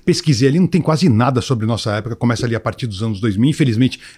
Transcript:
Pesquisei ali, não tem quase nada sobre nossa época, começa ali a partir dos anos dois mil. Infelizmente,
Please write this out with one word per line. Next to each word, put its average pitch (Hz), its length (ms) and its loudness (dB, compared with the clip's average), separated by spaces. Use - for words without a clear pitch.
Pesquisei 139 420 2
ali, 151 140 2
não 175 60 2
tem 185 120 0
quase 160 300 2
nada 123 320 2
sobre 110 240 -2
nossa 110 280 -2
época, 110 220 -6
começa 120 300 -2
ali 113 100 -2
a 107 40 -2
partir 117 280 -6
dos 101 160 -8
anos 110 160 -4
dois 104 160 0
mil. 120 140 2
Infelizmente, 127 500 0